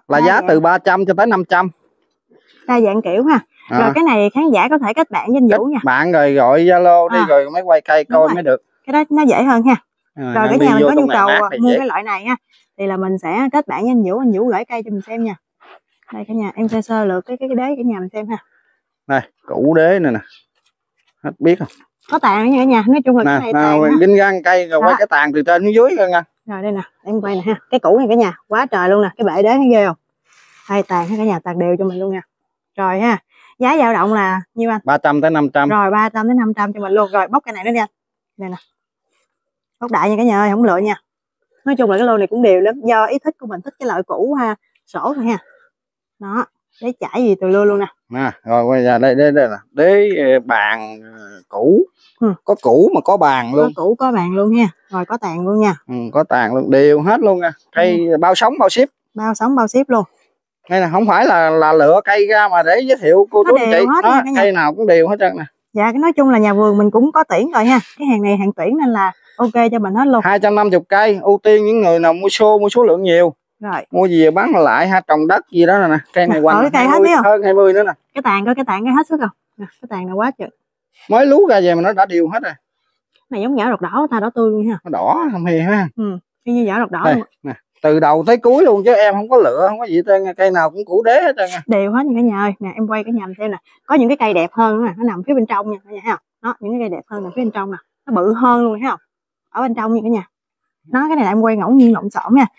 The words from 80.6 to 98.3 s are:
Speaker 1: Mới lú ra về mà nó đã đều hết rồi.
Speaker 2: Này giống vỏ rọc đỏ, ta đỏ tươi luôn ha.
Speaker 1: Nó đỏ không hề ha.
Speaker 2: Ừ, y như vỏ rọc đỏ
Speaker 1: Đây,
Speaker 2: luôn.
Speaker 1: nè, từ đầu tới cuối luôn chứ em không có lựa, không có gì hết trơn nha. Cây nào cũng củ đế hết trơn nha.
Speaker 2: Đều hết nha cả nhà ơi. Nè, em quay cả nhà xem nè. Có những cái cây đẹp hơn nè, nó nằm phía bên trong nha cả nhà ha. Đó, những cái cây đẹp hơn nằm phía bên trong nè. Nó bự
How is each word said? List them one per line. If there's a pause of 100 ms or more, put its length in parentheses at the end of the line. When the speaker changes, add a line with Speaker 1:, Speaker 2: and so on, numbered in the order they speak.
Speaker 1:
Mới
lú
ra
về
mà
nó
đã
đều
hết
rồi. (760)
Speaker 2:
Này
giống
vỏ
rọc
đỏ,
ta
đỏ
tươi
luôn
ha.
Speaker 1:
Nó
đỏ
không
hề
ha.
Speaker 2:
Ừ, (260)
y
như
vỏ
rọc
đỏ
Speaker 1:
Đây,
Speaker 2:
luôn. (200)
Speaker 1:
nè, (280)
từ
đầu
tới
cuối
luôn
chứ
em
không
có
lựa,
không
có
gì
hết
trơn
nha.
Cây
nào
cũng
củ
đế
hết
trơn
nha.
Speaker 2:
Đều
hết
nha
cả
nhà
ơi.
Nè,
em
quay
cả
nhà (120)
xem
nè. (280)
Có
những
cái
cây
đẹp
hơn
nè,
nó
nằm
phía
bên
trong
nha
cả
nhà
ha. (240)
Đó,
những
cái
cây
đẹp
hơn
nằm
phía
bên
trong
nè. (300)
Nó
bự